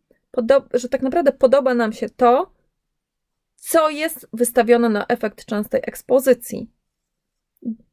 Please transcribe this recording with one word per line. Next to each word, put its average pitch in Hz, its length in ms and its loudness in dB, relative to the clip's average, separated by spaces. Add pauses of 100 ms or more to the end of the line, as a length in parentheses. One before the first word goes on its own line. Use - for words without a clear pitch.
(320)
Podo-, 262 420 0
że 240 160 -2
tak 269 120 -6
naprawdę 269 300 0
podoba 262 420 2
nam 226 200 -2
się - 160 -10
to, 254 440 0 (1040)
co 311 340 0
jest 311 440 -8
wystawione 233 560 2
na 208 180 -2
efekt - 380 -6
częstej - 380 -4
ekspozycji. - 880 0 (1200)